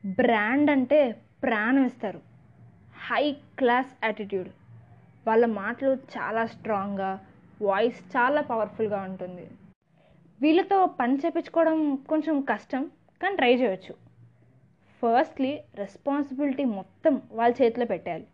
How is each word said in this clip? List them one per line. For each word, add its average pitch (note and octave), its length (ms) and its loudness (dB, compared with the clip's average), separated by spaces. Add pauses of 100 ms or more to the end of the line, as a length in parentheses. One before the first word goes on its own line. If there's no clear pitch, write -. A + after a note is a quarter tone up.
బ్రాండ్ A#3 640 2
అంటే C4+ 500 2 (220)
ప్రాణం A#3+ 420 2
ఇస్తారు. F#3+ 360 -8 (840)
హై C4 240 0
క్లాస్ C4 720 -2
యాటిట్యూడ్. G3+ 440 -4 (760)
వాళ్ళ A3+ 180 6
మాటలు A#3 480 -2
చాలా A3+ 520 -4
స్ట్రాంగ్గా, G3 800 -6 (360)
వాయిస్ G#3 400 0
చాలా C4+ 400 0
పవర్ఫుల్గా G#3+ 600 -4
ఉంటుంది. F#3 500 -12 (880)
వీళ్ళతో F4+ 440 4
పని C4+ 300 0
చేపించుకోవడం D#4+ 800 0
కొంచెం D#4 460 -2
కష్టం, C4 500 -6 (300)
కానీ G4 140 -2
ట్రై B3+ 200 4
చేయొచ్చు. A#3 400 -2 (1040)
ఫస్ట్లీ, C4 580 0 (160)
రెస్పాన్సిబిలిటీ C#4 920 -4
మొత్తం A3+ 560 -2 (100)
వాళ్ళ A#3 300 2
చేతిలో A#3+ 240 2
పెట్టాలి. F3 480 -6